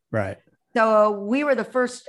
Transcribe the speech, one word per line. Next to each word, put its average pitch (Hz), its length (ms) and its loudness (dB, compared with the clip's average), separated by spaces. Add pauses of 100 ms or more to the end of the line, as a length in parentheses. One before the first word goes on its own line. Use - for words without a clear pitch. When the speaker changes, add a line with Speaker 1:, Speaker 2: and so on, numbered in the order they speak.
(120)
Speaker 1:
right. 101 260 -4 (380)
Speaker 2:
So 214 340 4 (100)
we 233 220 -2
were 285 120 0
the 226 100 -2
first, 247 440 -4